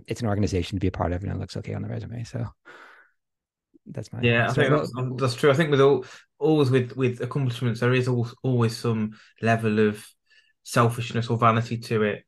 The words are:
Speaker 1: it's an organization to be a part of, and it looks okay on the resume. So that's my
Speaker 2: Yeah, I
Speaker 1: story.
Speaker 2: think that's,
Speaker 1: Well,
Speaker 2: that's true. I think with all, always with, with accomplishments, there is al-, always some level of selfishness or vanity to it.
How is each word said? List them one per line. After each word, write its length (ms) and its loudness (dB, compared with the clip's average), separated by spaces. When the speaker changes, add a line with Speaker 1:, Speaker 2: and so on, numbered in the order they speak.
Speaker 1:
it's 120 -6
an 80 -2
organization 480 0
to 60 -4
be 60 0
a 40 0
part 220 -2
of, 100 -6
and 80 -6
it 60 -6
looks 180 -10
okay 180 -8
on 80 -6
the 60 -8
resume. 380 -10
So 200 -8
that's 260 -12
my 100 -12
Speaker 2:
Yeah, 280 2
I 20 -2
Speaker 1:
story. 160 2
Speaker 2:
think 120 4
that's, 140 -4
Speaker 1:
Well, 220 -6
Speaker 2:
that's 200 0
true. 160 4
I 20 4
think 180 2
with 80 4
all, 260 6
always 320 2
with, 280 0
with 240 -2
accomplishments, 580 -2
there 140 2
is 160 2
al-, 220 -2
always 320 2
some 380 -2
level 460 2
of 180 -4
selfishness 680 0
or 80 0
vanity 400 2
to 260 -2
it. 240 -2